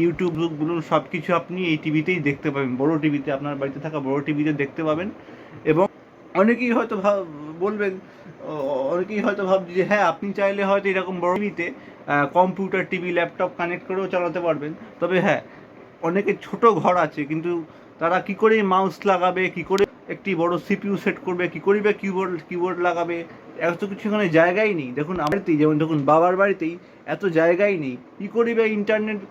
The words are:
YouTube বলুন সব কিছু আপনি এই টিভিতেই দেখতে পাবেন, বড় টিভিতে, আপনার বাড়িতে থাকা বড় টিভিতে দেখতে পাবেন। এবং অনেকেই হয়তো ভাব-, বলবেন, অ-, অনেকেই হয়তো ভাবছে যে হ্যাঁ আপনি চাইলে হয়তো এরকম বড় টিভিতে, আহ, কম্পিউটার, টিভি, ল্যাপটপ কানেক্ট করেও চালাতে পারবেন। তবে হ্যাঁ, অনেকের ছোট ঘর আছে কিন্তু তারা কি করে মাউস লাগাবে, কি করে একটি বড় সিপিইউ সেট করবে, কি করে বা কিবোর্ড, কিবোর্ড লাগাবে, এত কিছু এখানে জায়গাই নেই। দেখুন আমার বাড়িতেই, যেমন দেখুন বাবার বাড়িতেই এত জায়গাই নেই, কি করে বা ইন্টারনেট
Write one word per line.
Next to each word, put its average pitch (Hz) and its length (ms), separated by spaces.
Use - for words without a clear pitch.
YouTube 170 320
বলুন 165 200
সব 156 220
কিছু 175 220
আপনি 175 300
এই 160 120
টিভিতেই 156 440
দেখতে 143 300
পাবেন, 135 260
বড় 151 220
টিভিতে, 147 340
আপনার 143 240
বাড়িতে 139 240
থাকা 156 200
বড় 135 240
টিভিতে 151 280
দেখতে 147 320
পাবেন। 156 260
এবং 160 240
অনেকেই 233 380
হয়তো 226 240
ভাব-, 196 300
বলবেন, 202 320
অ-, 139 540
অনেকেই 196 260
হয়তো 202 260
ভাবছে 185 280
যে 185 100
হ্যাঁ 202 280
আপনি 202 200
চাইলে 196 320
হয়তো 196 240
এরকম 185 320
বড় 175 140
টিভিতে, 185 380
আহ, 143 200
কম্পিউটার, 185 640
টিভি, 180 220
ল্যাপটপ 170 460
কানেক্ট 175 280
করেও 190 200
চালাতে 180 340
পারবেন। 156 320
তবে 175 200
হ্যাঁ, 156 200
অনেকের 180 400
ছোট 202 240
ঘর 180 300
আছে 156 280
কিন্তু 165 400
তারা 170 220
কি 190 140
করে 220 280
মাউস 190 420
লাগাবে, 185 440
কি 180 140
করে 196 220
একটি 180 260
বড় 170 240
সিপিইউ 196 380
সেট 185 280
করবে, 180 240
কি 160 120
করে 202 200
বা 202 120
কিবোর্ড, 185 560
কিবোর্ড 175 320
লাগাবে, 170 440
এত 170 260
কিছু 196 240
এখানে 208 200
জায়গাই 180 460
নেই। 131 180
দেখুন 151 240
আমার 156 140
বাড়িতেই, 185 260
যেমন 151 220
দেখুন 156 260
বাবার 165 320
বাড়িতেই 185 420
এত 160 200
জায়গাই 175 520
নেই, 131 180
কি 202 100
করে 233 260
বা 226 100
ইন্টারনেট 214 540